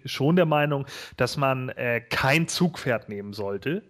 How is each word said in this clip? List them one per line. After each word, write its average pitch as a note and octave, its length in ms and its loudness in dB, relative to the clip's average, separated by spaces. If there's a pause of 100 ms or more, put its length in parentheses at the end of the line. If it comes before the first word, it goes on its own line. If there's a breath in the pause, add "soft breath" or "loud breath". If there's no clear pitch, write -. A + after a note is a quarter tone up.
schon C#3+ 320 2
der F3+ 100 6
Meinung, D3 420 2 (280 loud breath)
dass - 220 0
man, C3 320 0
äh, A#2+ 320 -2
kein D3+ 480 2
Zugpferd - 580 -2
nehmen G2+ 240 -10
sollte G2+ 580 -4